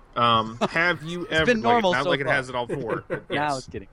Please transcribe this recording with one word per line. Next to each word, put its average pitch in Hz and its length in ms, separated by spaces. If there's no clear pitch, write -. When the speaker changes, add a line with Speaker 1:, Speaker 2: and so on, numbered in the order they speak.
Speaker 1:
Um, 117 500
Speaker 2:
<laughs> - 60
Speaker 1:
have 165 320
you 175 220
Speaker 2:
It's - 80
Speaker 1:
ever, 160 120
Speaker 2:
been 233 160
normal 233 300
Speaker 1:
like, 131 80
not 139 60
Speaker 2:
so - 40
Speaker 1:
like 135 100
it 139 60
Speaker 2:
far. 139 80
Speaker 1:
has 131 160
it 127 60
all 123 100
four, 120 400
Speaker 2:
<laughs> - 20
Speaker 1:
but - 220
Speaker 2:
Now 147 200
Speaker 1:
yes. 139 100
Speaker 2:
it's - 80
getting 98 260